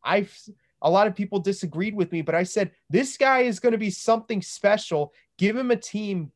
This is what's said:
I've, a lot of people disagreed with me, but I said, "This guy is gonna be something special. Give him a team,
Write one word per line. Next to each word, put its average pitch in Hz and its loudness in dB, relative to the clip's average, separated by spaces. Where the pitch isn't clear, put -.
I've, 202 0
a 156 4
lot 196 4
of 196 -4
people 202 -2
disagreed 190 -4
with 180 -2
me, 165 -4
but 160 -2
I 175 2
said, 185 -2
"This 254 0
guy 269 4
is 240 0
gonna 226 2
be 214 -2
something 226 0
special. - 0
Give 214 2
him 247 0
a 233 4
team, 196 -6